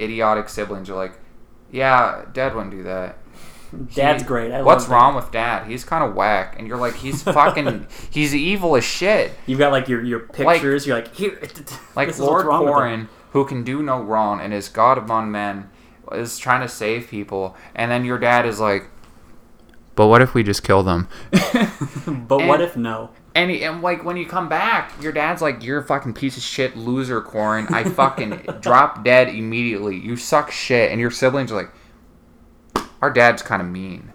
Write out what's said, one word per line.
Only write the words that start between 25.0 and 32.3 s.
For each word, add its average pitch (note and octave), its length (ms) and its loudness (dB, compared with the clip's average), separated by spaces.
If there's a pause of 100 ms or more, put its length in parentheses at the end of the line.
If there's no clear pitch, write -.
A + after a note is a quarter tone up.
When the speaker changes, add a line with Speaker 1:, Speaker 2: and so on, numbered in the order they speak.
Speaker 1:
your D3+ 100 -6
dad's D#3 300 -2
like, B2+ 200 -2
"You're C3+ 180 -4
a C#3 40 -8
fucking C3+ 300 -2
piece C3+ 220 -6
of B2 60 -12
shit - 340 -4
loser, B2 460 -4
Corrin. G#2+ 500 -2
I A#2 120 2
fucking C3+ 460 0
Speaker 2:
<laughs> - 300 -10
Speaker 1:
drop B2 440 4
dead B2 240 8
immediately. A2 680 -4
You G#2+ 200 -6
suck D3 340 0
shit." A#2 400 2
And A2 100 -2
your A#2 120 0
siblings C3 400 0
are G#2+ 40 -4
like, - 140 -6 (1300)